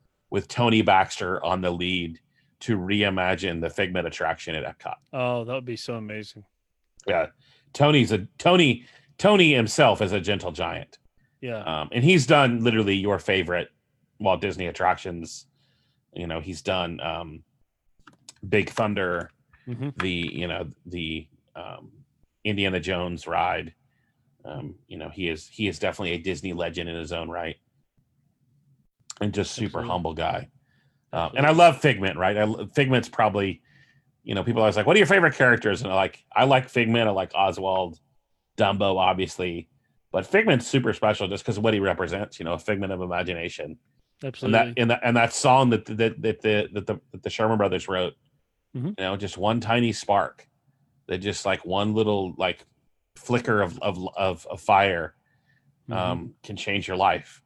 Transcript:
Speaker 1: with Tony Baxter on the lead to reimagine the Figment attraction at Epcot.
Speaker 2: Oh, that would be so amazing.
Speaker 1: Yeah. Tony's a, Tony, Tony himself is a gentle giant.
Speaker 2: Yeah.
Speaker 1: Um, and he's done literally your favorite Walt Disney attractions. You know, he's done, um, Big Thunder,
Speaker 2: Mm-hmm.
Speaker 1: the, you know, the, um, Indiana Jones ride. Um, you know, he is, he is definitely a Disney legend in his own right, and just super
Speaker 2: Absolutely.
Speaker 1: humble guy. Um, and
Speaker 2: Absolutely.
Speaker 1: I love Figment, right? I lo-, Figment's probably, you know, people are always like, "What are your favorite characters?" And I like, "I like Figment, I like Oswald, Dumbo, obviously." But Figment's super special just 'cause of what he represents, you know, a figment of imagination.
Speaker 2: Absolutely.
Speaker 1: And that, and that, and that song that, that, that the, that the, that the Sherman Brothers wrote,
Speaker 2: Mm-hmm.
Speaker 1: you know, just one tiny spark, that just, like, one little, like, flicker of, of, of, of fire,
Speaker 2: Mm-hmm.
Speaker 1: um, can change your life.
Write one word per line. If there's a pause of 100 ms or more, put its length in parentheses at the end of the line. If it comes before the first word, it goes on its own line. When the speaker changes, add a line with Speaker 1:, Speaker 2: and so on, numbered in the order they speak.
(300)
Speaker 1:
with
Tony
Baxter
on
the
lead (400)
to
reimagine
the
Figment
attraction
at
Epcot. (160)
Speaker 2:
Oh,
that
would
be
so
amazing. (640)
Speaker 1:
Yeah. (440)
Tony's
a, (100)
Tony, (340)
Tony
himself
is
a
gentle
giant. (420)
Speaker 2:
Yeah.
Speaker 1:
Um,
and
he's
done
literally
your
favorite (500)
Walt
Disney
attractions. (680)
You
know,
he's
done,
um, (1080)
Big
Thunder, (340)
Speaker 2:
Mm-hmm. (120)
Speaker 1:
the,
you
know, (180)
the, (300)
um, (520)
Indiana
Jones
ride. (720)
Um, (140)
you
know,
he
is,
he
is
definitely
a
Disney
legend
in
his
own
right, (1700)
and
just
super
Speaker 2:
Absolutely.
Speaker 1:
humble
guy. (640)
Um,
and
Speaker 2:
Absolutely.
Speaker 1:
I (160)
love
Figment,
right?
I
lo-,
Figment's
probably, (640)
you
know,
people
are
always
like,
"What
are
your
favorite
characters?"
And
I
like, (120)
"I
like
Figment,
I
like
Oswald, (580)
Dumbo,
obviously." (420)
But
Figment's
super
special
just
'cause
of
what
he
represents,
you
know,
a
figment
of
imagination. (460)
Speaker 2:
Absolutely.
Speaker 1:
And
that,
and
that,
and
that
song
that,
that,
that
the,
that
the, (120)
that
the
Sherman
Brothers
wrote, (600)
Speaker 2:
Mm-hmm.
Speaker 1:
you
know,
just
one
tiny
spark, (600)
that
just,
like,
one
little,
like, (520)
flicker
of,
of, (180)
of,
of
fire, (720)
Speaker 2:
Mm-hmm.
Speaker 1:
um, (100)
can
change
your
life.